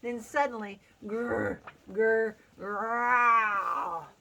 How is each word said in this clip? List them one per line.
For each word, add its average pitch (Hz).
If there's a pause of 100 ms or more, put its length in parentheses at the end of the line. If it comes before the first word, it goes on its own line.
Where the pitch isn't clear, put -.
Then 240
suddenly, 226 (260)
grr, 220 (340)
grr, 220 (240)
growl. 208 (140)